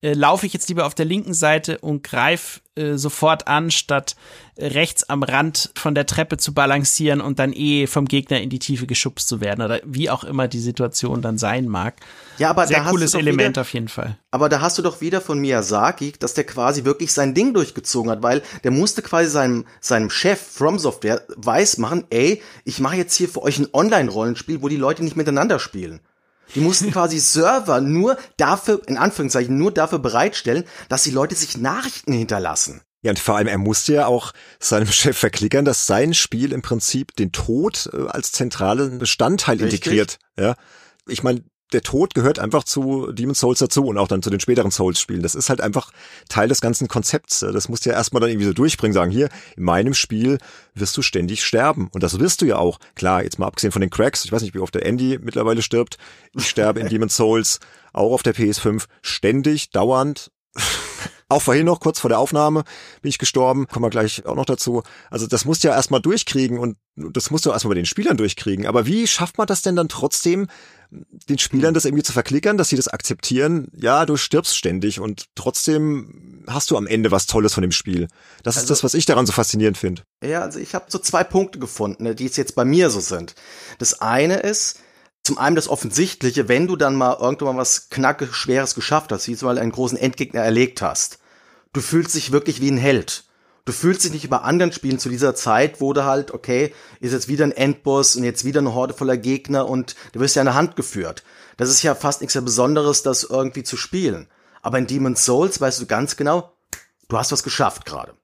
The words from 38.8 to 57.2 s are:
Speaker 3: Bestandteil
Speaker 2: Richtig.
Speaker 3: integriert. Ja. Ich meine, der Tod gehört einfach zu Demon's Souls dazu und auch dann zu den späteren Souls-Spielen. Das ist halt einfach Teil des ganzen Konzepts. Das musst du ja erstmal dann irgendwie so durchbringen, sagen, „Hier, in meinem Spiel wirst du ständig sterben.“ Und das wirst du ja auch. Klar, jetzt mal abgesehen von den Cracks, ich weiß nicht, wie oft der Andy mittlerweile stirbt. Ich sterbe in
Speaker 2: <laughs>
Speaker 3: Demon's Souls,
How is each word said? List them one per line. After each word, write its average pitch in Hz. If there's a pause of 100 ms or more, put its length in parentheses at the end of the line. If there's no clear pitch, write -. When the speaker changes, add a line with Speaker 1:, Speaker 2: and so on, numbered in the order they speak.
Speaker 3:
Bestandteil 123
Speaker 2:
Richtig. 107
Speaker 3:
integriert. 104 (200)
Ja. 107 (500)
Ich -
meine, 127 (300)
der 120
Tod 156
gehört 135
einfach 131
zu 135
Demon's 123
Souls 123
dazu 139
und 104
auch 98
dann 95
zu 110
den 98
späteren 113
Souls-Spielen. 92
Das 87
ist -
halt 131
einfach 104 (380)
Teil 107
des 131
ganzen 117
Konzepts. -
Das 101
musst 117
du 123
ja 117
erstmal 117
dann 117
irgendwie 104
so 98
durchbringen, 117
sagen, 90
„Hier, 127 (300)
in 87
meinem 92
Spiel 120 (360)
wirst 104
du 139
ständig 90
sterben.“ 123
Und 92
das 90
wirst 180
du 180
ja 117
auch. 85 (160)
Klar, 92
jetzt 87
mal 92
abgesehen 98
von 98
den 95
Cracks, -
ich -
weiß 117
nicht, 95
wie 95
oft 92
der -
Andy 127
mittlerweile 113
stirbt. 117 (400)
Ich 123
sterbe 107
in 110
Speaker 2:
<laughs> -
Speaker 3:
Demon's 110
Souls, 113 (320)